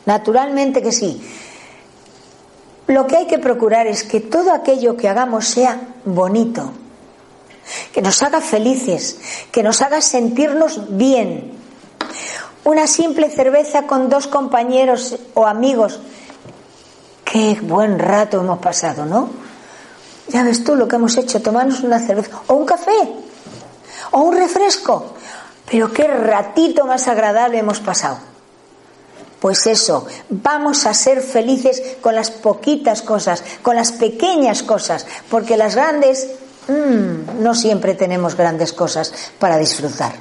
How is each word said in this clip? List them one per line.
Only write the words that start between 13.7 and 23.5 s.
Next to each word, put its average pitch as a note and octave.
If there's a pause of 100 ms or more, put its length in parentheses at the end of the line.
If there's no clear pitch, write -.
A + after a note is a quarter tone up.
con C4
dos C#4
compañeros B3+ (160)
o A3
amigos, A3+ (1200)
qué G#3+
buen F#3+
rato G3+
hemos F3+
pasado, E3
¿no? G#3+ (1000)
Ya B3
ves A#3
tú D4
lo A#3+
que -
hemos A#3
hecho, B3
tomarnos B3
una A#3
cerveza, G3+
o B3+
un D4+
café, F#4+ (960)